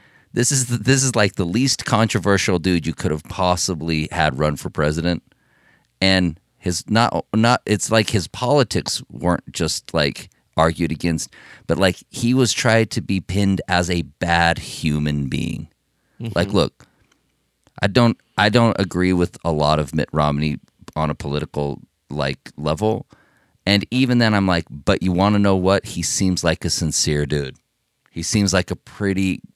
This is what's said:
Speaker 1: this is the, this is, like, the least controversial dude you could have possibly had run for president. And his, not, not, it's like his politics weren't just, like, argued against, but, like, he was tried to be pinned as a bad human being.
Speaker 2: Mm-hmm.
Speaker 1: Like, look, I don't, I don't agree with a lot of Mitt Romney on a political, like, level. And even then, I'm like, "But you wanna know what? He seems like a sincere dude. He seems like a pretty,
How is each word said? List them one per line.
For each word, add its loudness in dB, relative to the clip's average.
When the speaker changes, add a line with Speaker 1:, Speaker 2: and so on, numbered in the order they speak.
Speaker 1:
this 0
is 0
the, -2
this 2
is, -2
like, 2
the -2
least 0
controversial 2
dude 0
you -2
could -4
have -4
possibly -2
had 0
run 0
for -10
president. -2
And 2
his, -4
not, 0
not, 2
it's 0
like 2
his 0
politics -2
weren't -2
just, -4
like, -2
argued 2
against, -4
but, 0
like, 2
he -2
was 2
tried 2
to -4
be -4
pinned 0
as 0
a 0
bad 0
human -2
being. -6
Speaker 2:
Mm-hmm. -8
Speaker 1:
Like, 0
look, 0
I 2
don't, 2
I 4
don't 4
agree 0
with 0
a 0
lot 2
of -4
Mitt -2
Romney 0
on -2
a -6
political, -6
like, -6
level. -2
And 2
even 2
then, 2
I'm 2
like, 0
"But -2
you 0
wanna 2
know 4
what? 2
He -6
seems 0
like 0
a -2
sincere 0
dude. -4
He -10
seems 0
like 0
a -4
pretty, -2